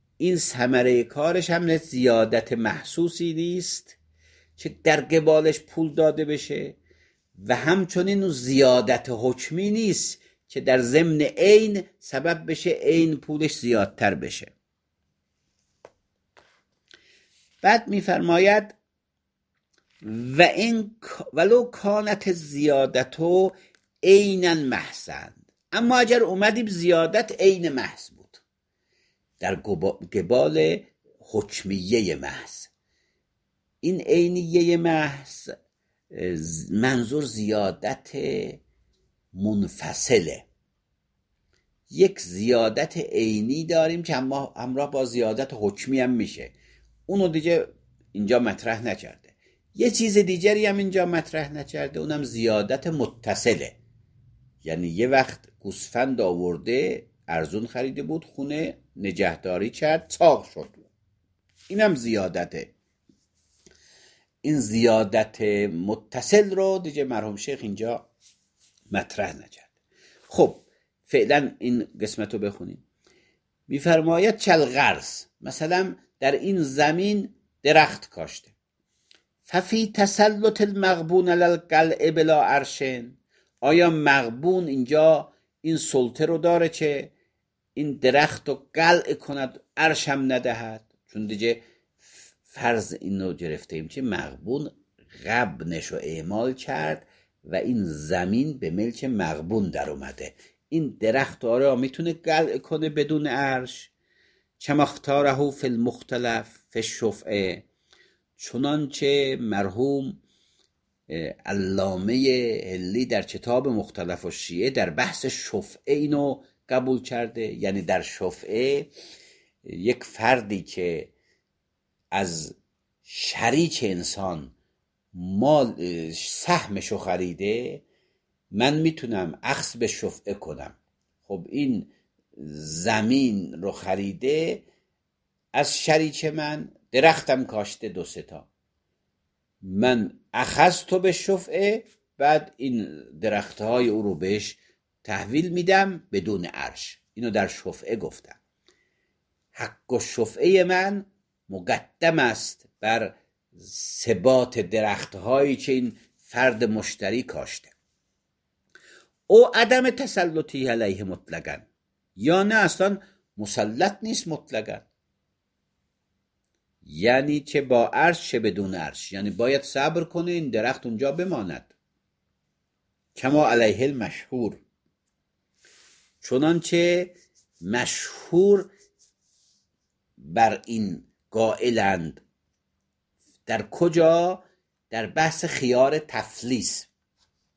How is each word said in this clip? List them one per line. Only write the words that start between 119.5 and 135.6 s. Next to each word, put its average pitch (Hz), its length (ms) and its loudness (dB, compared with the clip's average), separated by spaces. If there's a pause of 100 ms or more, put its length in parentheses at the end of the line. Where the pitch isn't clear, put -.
یک 104 400 -4
فردی 110 580 -2
که 85 460 -8 (1040)
از 85 440 -4 (480)
شریک - 800 -2
انسان 87 720 -6 (600)
مال، 110 640 2
اه، 85 340 -6
سهمشو 104 880 -4
خریده، 92 840 -4 (680)
من 135 300 2
می‌تونم 117 640 -4
اخذ - 340 -4
به 117 100 -2
شفعه - 480 -8
کنم. - 420 -14 (460)
خب 92 260 -12
این 127 440 -4 (640)
زمین 101 1040 -2
رو 95 100 -4
خریده 120 880 -4 (920)
از 135 260 0